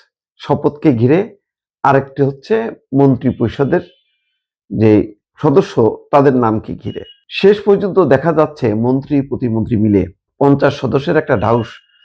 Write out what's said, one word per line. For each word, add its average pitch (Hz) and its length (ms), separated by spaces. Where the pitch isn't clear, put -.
শপথকে - 560
ঘিরে, 139 440
আরেকটি 139 400
হচ্ছে 214 480
মন্ত্রী 135 360
পরিষদের 127 520
যে 104 460
সদস্য 139 720
তাদের 139 240
নামকে 113 400
ঘিরে। - 280
শেষ 208 320
পর্যন্ত 196 380
দেখা 160 340
যাচ্ছে 151 400
মন্ত্রী 131 480
প্রতিমন্ত্রী 117 560
মিলে 101 280
পঞ্চাশ 143 400
সদস্যের 143 380
একটা 139 200
ঢাউস 113 300